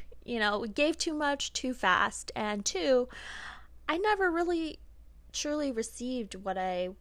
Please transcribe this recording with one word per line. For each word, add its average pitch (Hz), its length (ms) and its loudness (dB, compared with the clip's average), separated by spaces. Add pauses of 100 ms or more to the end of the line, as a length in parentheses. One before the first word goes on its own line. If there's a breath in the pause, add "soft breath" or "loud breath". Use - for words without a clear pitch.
<laughs> - 160 -16
you 240 140 -4
know, 208 220 2
we 226 80 -4
gave 294 280 4
too 330 180 -2
much 285 380 0
too 254 220 -2
fast. - 600 2
And 208 300 -2
two, 262 440 4 (800 loud breath)
I 311 100 2
never 392 320 4
really 330 480 0 (540)
truly 294 380 0
received 240 640 -4
what 190 220 -4
I 185 320 0 (120)